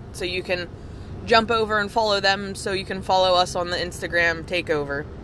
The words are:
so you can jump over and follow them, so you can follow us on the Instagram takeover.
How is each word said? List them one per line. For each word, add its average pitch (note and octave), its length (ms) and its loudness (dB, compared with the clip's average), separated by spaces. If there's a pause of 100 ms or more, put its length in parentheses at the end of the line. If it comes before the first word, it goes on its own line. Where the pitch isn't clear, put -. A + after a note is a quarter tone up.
(140)
so - 100 -8
you F3+ 180 -4
can F3+ 280 -4 (560)
jump A3+ 260 6
over G#3+ 280 2
and G3+ 120 -2
follow G#3+ 300 2
them, G3 340 2
so - 160 -4
you F#3+ 140 -2
can F#3+ 160 -6
follow F#3 320 4
us F3+ 240 4
on F3 140 -2
the F3 40 -2
Instagram E3+ 680 0
takeover. D3+ 600 -2 (180)